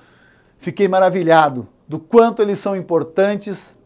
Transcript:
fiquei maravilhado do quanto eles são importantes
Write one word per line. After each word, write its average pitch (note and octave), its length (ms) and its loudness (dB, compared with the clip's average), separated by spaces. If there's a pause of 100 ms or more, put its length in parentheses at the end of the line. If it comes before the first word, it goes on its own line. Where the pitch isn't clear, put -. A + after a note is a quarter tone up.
(580)
fiquei - 300 -4
maravilhado E3 800 2 (180)
do D3+ 140 -10
quanto A3+ 420 2
eles G3+ 160 0
são G3 180 -6
importantes F#3+ 1000 -4 (100)